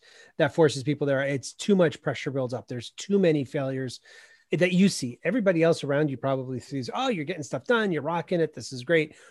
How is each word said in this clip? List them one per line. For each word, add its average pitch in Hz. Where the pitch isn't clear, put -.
that 156
forces 143
people 147
there. 135
It's 139
too -
much 170
pressure 143
builds 127
up. 110
There's 123
too -
many 156
failures 135
that 180
you 185
see. -
Everybody 180
else 160
around 143
you 135
probably 131
sees, 131
"Oh, 262
you're 170
getting 156
stuff -
done. 220
You're 147
rocking 165
it. 156
This 127
is 123
great." 156